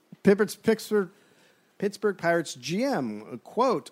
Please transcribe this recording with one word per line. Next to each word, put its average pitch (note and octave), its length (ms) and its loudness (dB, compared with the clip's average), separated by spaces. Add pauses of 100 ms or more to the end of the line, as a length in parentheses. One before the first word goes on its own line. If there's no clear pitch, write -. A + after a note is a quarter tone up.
(240)
Pittsburgh, G3+ 280 4 (120)
Pittsburgh, G#3+ 460 0 (680)
Pittsburgh G3+ 400 -2
Pirates E3+ 380 0
G D3 280 -4
M, B2 600 -4
quote, A3 480 0